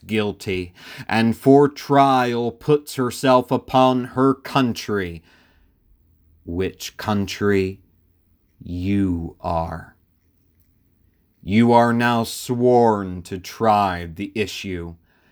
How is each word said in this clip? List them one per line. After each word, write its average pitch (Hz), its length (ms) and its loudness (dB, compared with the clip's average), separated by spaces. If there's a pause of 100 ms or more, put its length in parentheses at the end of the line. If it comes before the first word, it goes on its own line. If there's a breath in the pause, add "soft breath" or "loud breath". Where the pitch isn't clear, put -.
guilty, 98 680 -4 (340 loud breath)
and 113 300 0
for 139 320 6
trial 127 840 0
puts - 440 -2
herself 127 560 2
upon 127 540 2
her 131 280 2
country, 104 880 -4 (1200 soft breath)
which 90 520 -8
country 101 840 -2 (800)
you 87 800 -4
are. 82 560 -8 (1500)
You 117 280 4
are 117 220 6
now 120 300 0
sworn 113 1000 0
to 98 140 -12
try 92 760 -2
the 95 220 -10
issue. 90 640 -8 (360)